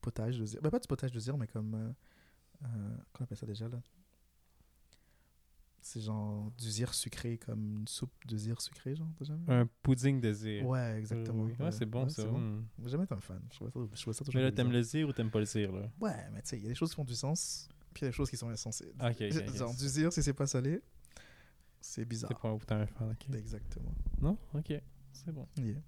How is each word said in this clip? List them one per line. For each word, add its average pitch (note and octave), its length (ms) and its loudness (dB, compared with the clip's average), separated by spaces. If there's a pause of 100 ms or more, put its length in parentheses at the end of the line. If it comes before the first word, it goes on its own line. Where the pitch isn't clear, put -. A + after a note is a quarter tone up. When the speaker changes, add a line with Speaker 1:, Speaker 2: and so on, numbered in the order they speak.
Speaker 1:
potage A#2+ 380 -2
de A2 60 0
Zir ? G#2 160 -6
Ben, D#3 80 4
pas A#3+ 100 4
du - 80 -8
potage C3+ 240 0
de A#2+ 80 -4
Zir, C3 180 -2
mais A#2+ 100 2
comme, A2 280 -2
euh, A2 160 -2 (720)
euh, A2 320 -4 (160)
qu'on - 120 -6
appelle G#2+ 120 -8
ça - 80 -8
déjà, A2 220 -4
là ? A#2+ 120 -4 (2000)
C'est - 200 -8
genre G#2+ 560 -2
du A#2 120 -4
Zir G#2+ 240 0
sucré, - 440 -2
comme G#2+ 420 -2
une G#2+ 80 -2
soupe - 240 -4 (160)
de A2+ 100 -2
Zir A2 240 0
sucré, - 340 -6
genre, D#3+ 120 -2 (100)
t'as C3 80 -6
jamais D3+ 200 -4
vu ? D#3+ 60 4
Speaker 2:
Un A#2+ 180 8 (120)
pudding C3+ 380 6
de A2+ 140 4
Zir. G#2+ 320 0
Speaker 1:
Ouais, B2 340 2
exactement. A2+ 440 0
Speaker 2:
Oui, A2+ 80 2
oui. A#2+ 80 -4
Ouais, A#2 60 2
Speaker 1:
Ouais. A2+ 60 2
Speaker 2:
c'est A2 140 0
bon, A#2+ 180 0
Speaker 1:
Ouais, C3 60 2
Speaker 2:
ça. D3+ 140 -2
Speaker 1:
c'est G#2+ 40 0
bon. A#2 100 2
Speaker 2:
Hmm. A2 280 0 (180)
Speaker 1:
J'ai A#2+ 60 -4
jamais D#3 160 2
été D#3+ 100 -2
un F#2+ 60 -4
fan. F#2+ 280 -10
Je - 60 -18
trouvais A2 160 -8
ça, B2 80 -6 (160)
je - 60 -10
trouvais A2+ 120 -2
ça B2+ 120 -4
toujours B2+ 140 -2
Speaker 2:
Mais C3 40 6
là, C3 80 6
Speaker 1:
bizarre. A#2+ 140 4
Speaker 2:
t'aimes B2 80 6
le A#2+ 100 8
Zir D3+ 240 2
ou C#3 60 0
t'aimes A2 180 0
pas G#2+ 80 4
le G#2+ 60 4
Zir, G#2 260 2
là ? G2 180 -4 (120)
Speaker 1:
Ouais, C3+ 320 -2
mais G3 80 -8
tu - 80 -6
sais, B2+ 80 -4
il G2+ 60 -8
y - 20 -6
a A2 40 -4
des C3 60 -2
choses E3 140 2
qui - 80 -6
font D3 80 0
du A#2+ 100 -4
sens, - 540 -2 (240)
puis - 80 -8
il C#3+ 40 -2
y - 20 2
a B2 40 0
des A#2 40 -4
choses C#3+ 140 2
qui - 80 -6
sont A#2 120 -4
insensées. - 420 -6 (100)
Speaker 2:
Ok, A#2+ 200 2
ok, G#2+ 340 0
Speaker 1:
Genre, B2 160 0
Speaker 2:
ok. B2 60 -4
Speaker 1:
du C3+ 100 0
Zir, D#3 260 4
si D#3 80 4
c'est C#3 120 6
pas C#3 140 2
salé, C#3 340 2 (1000)
c'est - 260 -6
bizarre. A2+ 280 -2
Speaker 2:
C'est - 80 -6
pas A2+ 120 0
autant G#2+ 220 0
un G#2+ 100 4
fan, A2 260 -2
ok. A#2 240 -4
Speaker 1:
Exactement. A2 580 -4 (280)
Speaker 2:
Non ? F3 160 6 (160)
Ok, D3+ 200 0 (400)
c'est - 180 -8
bon. C#3+ 160 -6 (100)
Speaker 1:
Yeah. A#2 180 0 (120)